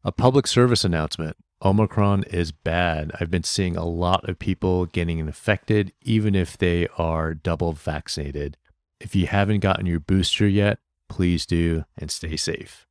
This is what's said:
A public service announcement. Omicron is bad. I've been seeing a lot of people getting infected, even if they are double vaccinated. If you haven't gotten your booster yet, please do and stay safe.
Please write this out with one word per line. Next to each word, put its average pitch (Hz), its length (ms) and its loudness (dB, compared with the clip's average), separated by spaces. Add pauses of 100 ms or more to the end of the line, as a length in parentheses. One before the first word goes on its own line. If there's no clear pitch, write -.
A 98 80 -2
public 131 360 4
service 123 360 4
announcement. 80 540 -2 (260)
Omicron 101 600 2
is 82 280 -4
bad. 82 680 -2
I've 85 100 -4
been 85 140 -2
seeing 90 340 -2
a 85 80 -4
lot 87 420 0
of 92 120 -8
people 90 480 0
getting 85 320 -2
infected, 98 800 -2
even 107 320 2
if 92 240 0
they 87 300 2 (100)
are 80 380 -2
double 82 380 -2
vaccinated. 73 840 -8 (420)
If - 160 -10
you 90 120 2
haven't 101 320 0
gotten 95 260 0
your 85 140 0
booster 95 480 2
yet, 101 320 2 (280)
please 87 380 0
do 82 400 0 (100)
and 78 140 -12
stay 80 260 -8
safe. - 560 -8